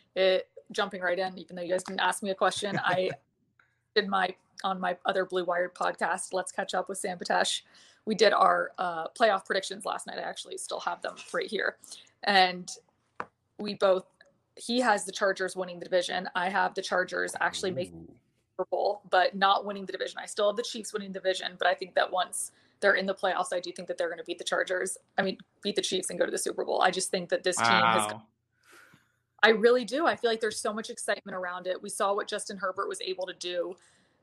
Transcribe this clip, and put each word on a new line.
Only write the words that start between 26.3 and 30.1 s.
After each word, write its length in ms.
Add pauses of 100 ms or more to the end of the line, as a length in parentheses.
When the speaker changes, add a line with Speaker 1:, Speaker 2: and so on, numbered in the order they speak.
Speaker 1:
the 80
Super 260
Bowl. 180
I 100
just 180
think 200
that 120
this 140
team 100
has 460
Speaker 3:
Wow. 100 (1200)
Speaker 1:
I 80
really 340
do. 220
I 100